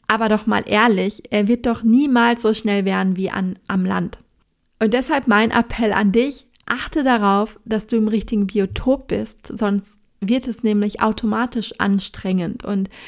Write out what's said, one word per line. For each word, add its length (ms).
Aber 220
doch 160
mal 220
ehrlich, 640
er 160
wird 180
doch 160
niemals 640
so 100
schnell 320
werden 320
wie 140
an, 260
am 200
Land. 320
Und 160
deshalb 340
mein 220
Appell 440
an 180
dich, 340
achte 360
darauf, 600
dass 220
du 80
im 120
richtigen 380
Biotop 600
bist, 400
sonst 500
wird 260
es 140
nämlich 400
automatisch 760
anstrengend 840
und 240